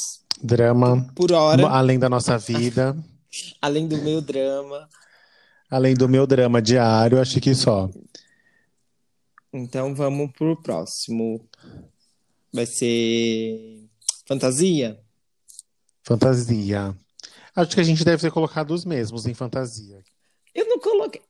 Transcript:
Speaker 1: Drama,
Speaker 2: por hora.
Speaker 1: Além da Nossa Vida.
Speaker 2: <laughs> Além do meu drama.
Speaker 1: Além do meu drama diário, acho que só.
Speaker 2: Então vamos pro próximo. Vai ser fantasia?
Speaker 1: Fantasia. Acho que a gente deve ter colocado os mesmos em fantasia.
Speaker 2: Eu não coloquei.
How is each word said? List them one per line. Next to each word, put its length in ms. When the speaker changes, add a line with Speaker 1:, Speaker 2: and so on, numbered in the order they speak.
Speaker 1:
Drama, 760
Speaker 2:
por 180
hora. 340
Speaker 1:
Além 320
da 120
Nossa 280
Vida. 560
Speaker 2:
<laughs> 320
Além 280
do 100
meu 220
drama. 680
Speaker 1:
Além 240
do 140
meu 180
drama 360
diário, 580
acho 200
que 140
só. 360
Speaker 2:
Então 420
vamos 380
pro 300
próximo. 760
Vai 140
ser 1160
fantasia? 720
Speaker 1:
Fantasia. 920
Acho 200
que 60
a 40
gente 200
deve 180
ter 80
colocado 420
os 120
mesmos 420
em 80
fantasia. 680
Speaker 2:
Eu 140
não 100
coloquei. 520